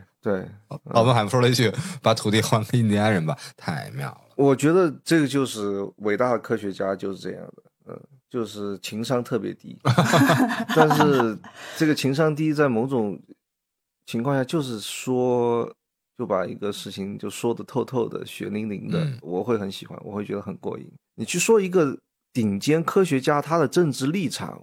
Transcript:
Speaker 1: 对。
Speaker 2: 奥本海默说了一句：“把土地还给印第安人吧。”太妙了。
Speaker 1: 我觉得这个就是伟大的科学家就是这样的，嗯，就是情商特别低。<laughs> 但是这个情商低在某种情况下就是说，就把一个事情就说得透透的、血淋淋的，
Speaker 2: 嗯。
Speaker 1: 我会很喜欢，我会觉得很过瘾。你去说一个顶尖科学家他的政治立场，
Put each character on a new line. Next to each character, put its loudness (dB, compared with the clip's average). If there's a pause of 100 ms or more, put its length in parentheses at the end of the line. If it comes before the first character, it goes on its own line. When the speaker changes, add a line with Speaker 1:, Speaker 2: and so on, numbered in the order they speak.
(220)
Speaker 1:
对。 -4 (480)
Speaker 2:
奥 4
本 4
海 4
默 -4
说 2
了 6
一 4
句 2 (300)
：“把 4
土 -2
地 4
还 0
给 0
印 4
第 2
安 4
人 2
吧。” -2 (200)
太 -8
妙 -8
了。 -16 (140)
Speaker 1:
我 4
觉 4
得 4 (100)
这 4
个 4
就 0
是 -4 (120)
伟 0
大 2
的 2
科 -4
学 -4
家 -2
就 -6
是 -10
这 -10
样 -12
的， -20 (260)
嗯， -14 (300)
就 -4
是 -8
情 -8
商 0
特 -4
别 -6
低。 -18 (500)
<laughs> 0
但 6
是 4 (400)
这 2
个 4
情 0
商 4
低 0
在 4
某 2
种 0 (840)
情 -4
况 0
下 2
就 0
是 -6
说， 0 (480)
就 -6
把 0
一 -8
个 -4
事 -12
情 -8
就 -8
说 -2
得 -8
透 -4
透 -2
的、 -8
血 -10
淋 -6
淋 -8
的， -2
Speaker 2:
嗯。 -4
Speaker 1:
我 -4
会 0
很 -6
喜 -12
欢， -16
我 -12
会 -6
觉 -8
得 -6
很 -10
过 -8
瘾。 -18 (260)
你 -8
去 -4
说 4
一 0
个 2 (380)
顶 2
尖 2
科 2
学 2
家 2
他 0
的 4
政 2
治 -4
立 -2
场， -10